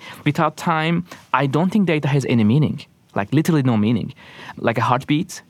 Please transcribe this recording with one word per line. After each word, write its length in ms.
Without 320
time, 480
I 120
don't 260
think 140
data 220
has 180
any 180
meaning, 380
like, 200
literally 280
no 160
meaning. 360
Like 220
a 20
heartbeat, 680